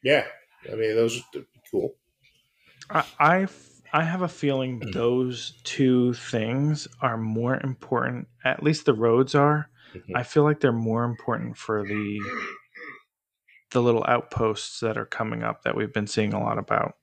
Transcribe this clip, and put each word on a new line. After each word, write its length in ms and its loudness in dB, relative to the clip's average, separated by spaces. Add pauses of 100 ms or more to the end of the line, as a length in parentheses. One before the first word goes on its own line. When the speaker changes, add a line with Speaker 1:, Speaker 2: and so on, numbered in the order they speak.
Speaker 1:
yeah, 240 4 (420)
I 60 -8
mean, 200 0
those 260 2 (120)
would 200 -12
be 80 -20 (100)
cool. 240 -2 (920)
Speaker 2:
I, 160 4 (140)
I 240 6
f-, 380 -10 (120)
I 100 2
have 200 -2
a 40 -2
feeling 540 -2
Speaker 1:
Mm. 120 -8
Speaker 2:
those 600 0 (100)
two 500 4
things 760 -2 (140)
are 160 0
more 460 -2
important, 640 -4 (160)
at 200 0
least 220 0
the 80 4
roads 420 2
are. 340 2 (240)
Speaker 1:
Mm-hmm. 240 -8
Speaker 2:
I 60 -2
feel 200 2
like 160 2
they're 140 4
more 320 0
important 520 -6
for 280 -4
the, 340 -4 (1500)
the 100 2
little 260 2
outposts 760 -2
that 160 -4
are 80 -6
coming 380 -6
up 200 -6
that 120 -2
we've 180 -4
been 140 -2
seeing 260 0
a 60 -2
lot 180 -2
about. 460 -2